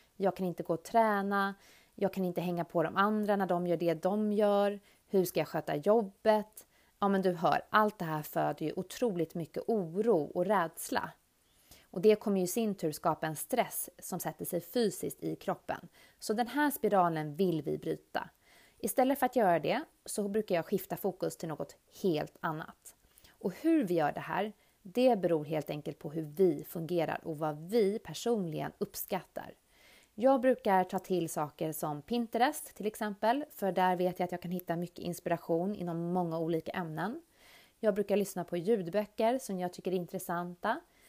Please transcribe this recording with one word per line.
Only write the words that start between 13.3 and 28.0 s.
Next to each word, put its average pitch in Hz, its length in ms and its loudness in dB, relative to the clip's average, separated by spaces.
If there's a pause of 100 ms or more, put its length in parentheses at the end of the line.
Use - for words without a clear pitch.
stress - 540 -4 (100)
som - 200 -6
sätter 165 260 -8
sig 170 160 -2
fysiskt 190 640 -2
i 160 120 -4
kroppen. - 520 -6 (320)
Så - 140 -4
den 226 140 0
här 285 240 2
spiralen 165 640 2
vill 170 260 2
vi 151 160 -4
bryta. - 520 -6 (560)
Istället 262 340 2
för 262 60 2
att 247 100 0
göra 180 240 6
det 175 240 0 (220)
så 208 220 -4
brukar 202 280 0
jag 160 100 0
skifta - 320 -4
fokus 180 400 -4
till 165 120 -8
något 156 260 -8 (280)
helt 156 360 0
annat. - 560 -8 (340)
Och - 240 -6
hur 320 300 2
vi 180 100 0
gör 151 180 2
det - 80 -6
här, 175 340 -4 (280)
det 240 380 4
beror 165 260 2
helt 151 240 -4
enkelt 151 300 -8
på 151 120 -10
hur 160 120 -4
vi 156 400 2
fungerar 165 600 -2
och 160 140 -6
vad 151 200 -2
vi 196 420 2
personligen 160 800 -4